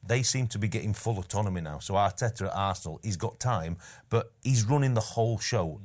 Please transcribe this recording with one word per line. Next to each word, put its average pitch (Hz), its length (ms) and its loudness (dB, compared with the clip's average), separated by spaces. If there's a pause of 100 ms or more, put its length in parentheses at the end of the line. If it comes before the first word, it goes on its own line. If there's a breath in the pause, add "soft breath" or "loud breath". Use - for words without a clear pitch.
they 120 200 2
seem 127 240 2
to 110 120 -4
be 107 100 0
getting 104 260 -2
full 104 240 -2
autonomy 95 420 -2
now. 76 180 -6
So - 140 -6
Arteta 98 540 2
at - 80 -4
Arsenal, 95 480 -2
he's 98 160 -2
got - 200 -4
time, 85 380 -2 (320 loud breath)
but - 240 0 (100)
he's 120 220 4
running 135 300 4
the 113 80 4
whole 113 360 0
show. 87 460 -2